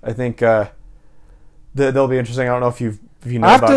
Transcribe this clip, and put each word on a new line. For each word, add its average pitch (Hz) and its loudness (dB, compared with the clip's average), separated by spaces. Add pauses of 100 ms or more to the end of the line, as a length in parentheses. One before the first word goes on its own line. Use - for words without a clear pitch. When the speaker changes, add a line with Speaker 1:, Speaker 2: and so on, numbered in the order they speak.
Speaker 1:
I 113 -8
think, 120 -6
uh, 110 2 (1040)
th-, 135 0
they'll 135 0
be 131 -2
interesting. 123 -6
I 123 -2
don't 123 -2
know 123 -2
if 123 -6
you've, 110 -8 (260)
if 120 -10
you 123 -6
know 117 0
Speaker 2:
Off 214 6
Speaker 1:
about 117 2
Speaker 2:
the, 277 4